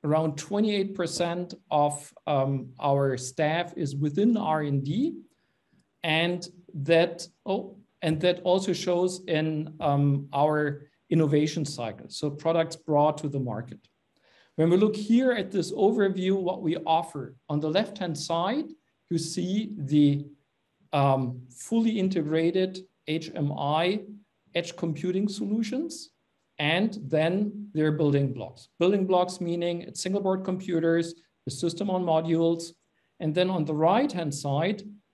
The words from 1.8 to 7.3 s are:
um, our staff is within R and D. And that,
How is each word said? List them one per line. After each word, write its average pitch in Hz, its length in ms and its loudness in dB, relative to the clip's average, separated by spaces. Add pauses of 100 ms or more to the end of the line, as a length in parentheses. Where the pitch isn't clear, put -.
um, 135 420 0 (100)
our 139 380 2
staff 160 600 -2
is 139 200 -4
within 156 400 2
R 156 240 0
and 139 240 -2
D. 233 320 -2 (880)
And 170 440 0 (280)
that, 165 520 2 (200)